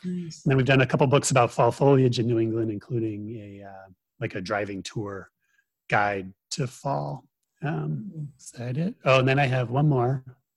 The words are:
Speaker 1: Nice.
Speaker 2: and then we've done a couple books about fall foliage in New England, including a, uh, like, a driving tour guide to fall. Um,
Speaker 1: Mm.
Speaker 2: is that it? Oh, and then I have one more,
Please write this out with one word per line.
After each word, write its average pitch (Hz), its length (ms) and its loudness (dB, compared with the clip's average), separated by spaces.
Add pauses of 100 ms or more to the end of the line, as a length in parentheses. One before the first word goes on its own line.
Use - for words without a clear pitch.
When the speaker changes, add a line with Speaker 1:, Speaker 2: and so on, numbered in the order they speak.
Speaker 1:
Nice. 180 420 -10
Speaker 2:
and 139 60 2
then 135 60 4
we've 131 100 2
done 135 140 6
a - 40 4
couple 147 220 2
books 139 240 2
about 127 200 4
fall 120 200 4
foliage 131 480 4
in 117 80 0
New 120 120 2
England, 113 300 -2
including 107 680 -6
a, 101 300 -16
uh, 95 200 -18 (320)
like, 113 160 -6
a 104 60 -6
driving 101 420 -4
tour 101 480 -10 (560)
guide 101 440 -2 (200)
to 131 160 -4
fall. 143 580 -6 (380)
Um, 156 520 -6
Speaker 1:
Mm. 151 120 -10 (100)
Speaker 2:
is - 140 -20
that 123 260 -8
it? 180 260 -4
Oh, 131 160 6
and 131 80 4
then 135 120 2
I 143 80 4
have 123 240 -2
one 147 180 2
more, 131 340 0 (340)